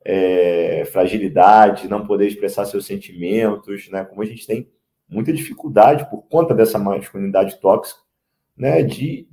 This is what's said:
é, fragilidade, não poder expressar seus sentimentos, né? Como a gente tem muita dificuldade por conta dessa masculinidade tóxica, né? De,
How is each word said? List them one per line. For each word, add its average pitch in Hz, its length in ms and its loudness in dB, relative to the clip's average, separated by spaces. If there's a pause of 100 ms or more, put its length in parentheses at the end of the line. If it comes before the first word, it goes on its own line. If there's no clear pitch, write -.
é, 87 880 0
fragilidade, 98 960 4
não 104 180 -6
poder 101 220 0
expressar 101 380 -6
seus 101 200 -8
sentimentos, 98 1040 -6
né? 95 140 -8
Como 95 180 -12
a 107 40 -6
gente 113 200 -14
tem - 240 -8 (380)
muita 110 240 -6
dificuldade 143 760 2
por - 140 -14
conta 165 300 0
dessa 110 240 2
masculinidade 98 840 -4
tóxica, - 380 0 (580)
né? 151 260 0
De, - 500 -8